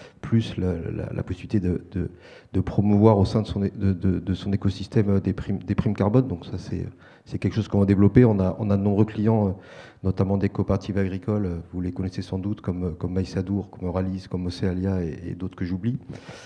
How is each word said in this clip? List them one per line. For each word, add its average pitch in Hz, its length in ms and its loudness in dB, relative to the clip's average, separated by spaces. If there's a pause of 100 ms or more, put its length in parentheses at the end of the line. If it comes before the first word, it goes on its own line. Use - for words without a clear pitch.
(220)
plus - 360 0
la, 92 160 0
la, - 380 -6
la - 120 -4
possibilité - 360 -2
de, 87 320 0
de, 90 200 -4 (420)
de 120 80 2
promouvoir 104 560 6
au 98 80 6
sein 110 160 0
de 104 60 -4
son 101 160 -4
é-, 98 80 -2
de, 98 220 0
de, 90 260 0
de 90 160 -2
son 98 180 -4
écosystème, 101 560 0
euh, 98 100 4
des 95 140 0
primes, - 240 -4
des 98 160 -4
primes 101 220 0
carbone. 110 320 4
Donc 90 180 -8
ça, 92 140 -10
c'est, 87 280 -6 (380)
c'est - 140 -8
quelque - 160 -2
chose 107 120 0
qu'on 101 120 2
va 98 60 4
développer. 101 400 8
On 104 140 4
a, 92 200 2
on 107 100 -2
a 101 80 4
de 98 60 0
nombreux 101 220 4
clients, 107 420 2
euh, 92 40 0 (520)
notamment 95 340 0
des 98 120 2
coopératives 98 500 -2
agricoles, 98 480 -2
euh, 85 100 -4 (140)
vous 90 100 -6
les 87 100 -4
connaissez 92 300 -6
sans 95 160 -6
doute, 101 240 -6
comme, 90 220 -4
euh, 87 80 -2
comme 87 220 -6
Maïsadour, 95 580 -4
comme - 160 -8
Euralis, 92 420 -4
comme 90 160 -4
Océalia 92 560 -2
et, 85 280 -8
et 90 40 -8
d'autres 92 220 -10
que 92 100 -6
j'oublie. 95 320 -4 (480)